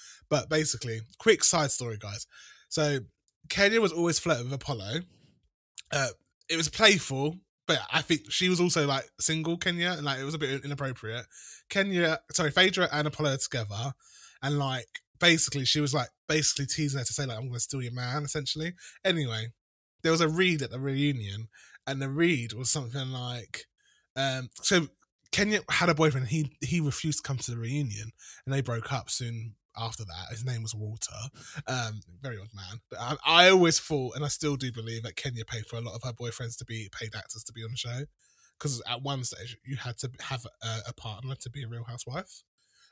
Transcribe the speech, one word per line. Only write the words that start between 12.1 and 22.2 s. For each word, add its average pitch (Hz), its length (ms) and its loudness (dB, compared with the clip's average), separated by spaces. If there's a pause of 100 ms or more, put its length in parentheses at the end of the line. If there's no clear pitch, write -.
sorry, 156 180 2
Phaedra 185 400 4
and 151 160 0
Apollo 147 280 -2
are - 20 -4
together, 117 560 -4 (500)
and, 143 160 0
like, 131 280 -2 (340)
basically 160 460 4
she 151 140 2
was, 139 120 0
like, 127 160 0 (200)
basically 151 380 2
teasing 139 320 -2
her 120 60 -2
to - 80 -2
say, 143 140 -2
like, 120 120 -6
"I'm 131 100 -6
gonna 120 120 -6
steal 131 220 -4
your 120 100 -6
man," 123 320 -4
essentially. 156 480 -4 (320)
Anyway, 123 440 0 (540)
there 160 100 6
was 165 80 6
a 160 80 6
read 165 340 4
at 110 80 -4
the 131 100 -8
reunion, 135 680 0 (380)
and 135 140 -2
the 135 80 -2
read 139 440 2